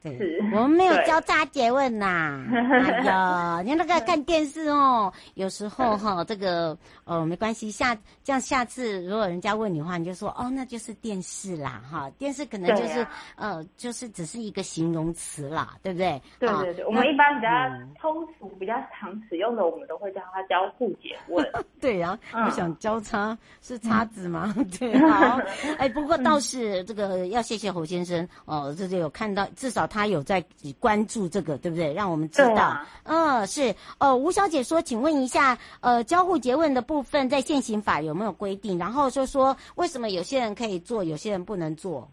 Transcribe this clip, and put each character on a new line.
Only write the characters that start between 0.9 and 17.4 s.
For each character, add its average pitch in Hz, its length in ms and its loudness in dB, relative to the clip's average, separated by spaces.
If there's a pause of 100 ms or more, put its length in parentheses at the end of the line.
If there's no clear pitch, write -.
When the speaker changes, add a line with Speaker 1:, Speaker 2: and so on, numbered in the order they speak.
Speaker 1:
交 320 200 4
叉 320 240 2
诘 247 280 2
问 262 240 2
呐。 160 500 0
Speaker 2:
对。 233 120 2
Speaker 1:
哎 254 400 4
呀， 180 640 2
你 254 100 -2
那 339 100 2
个 330 220 2
看 330 160 2
电 311 240 2
视 311 220 -6
哦， 262 440 4 (100)
Speaker 2:
<laughs> - 120 -20
Speaker 1:
有 190 140 -4
时 202 180 -8
候 220 300 0
哈， 196 260 -2
这 214 140 -4
个， 170 420 0 (260)
呃， 165 220 0
没 170 80 0
关 220 180 -2
系， 214 160 -8
下-， 240 280 0 (260)
这 285 100 -2
样 262 80 2
下 254 240 0
次 220 380 -6
如 185 140 -4
果 220 100 0
人 175 140 -4
家 208 160 -2
问 214 180 -2
你 151 60 -2
的 151 40 -6
话， 180 140 -4
你 170 60 -4
就 185 100 -8
说 196 140 -8 (100)
，“哦， 247 160 -6
那 262 100 -6
就 240 140 -12
是 220 160 -12
电 202 260 -6
视 185 360 -10
啦， 131 340 -8
哈， 147 200 -8
电 277 220 -6
视 269 140 -8
可 226 100 -10
能 190 200 -2
就 233 80 0
是， 226 100 -4
Speaker 2:
对 240 80 0
啊。 - 80 -6 (240)
Speaker 1:
呃， 180 300 -6 (120)
就 240 140 -10
是 240 180 -10
只 180 160 -10
是 226 140 -12
一 214 140 -8
个 196 100 -6
形 165 300 -2
容 160 200 -2
词 147 360 -12
啦， 151 340 -6
对 190 100 -6
不 170 60 -6
对？” 170 240 -2 (160)
Speaker 2:
对， 247 100 0
对， 190 260 -2
对， 180 100 -8
Speaker 1:
啊， - 20 -2
Speaker 2:
我 220 60 -2
们 247 200 4
一 269 40 0
般 285 180 6
比 233 80 -4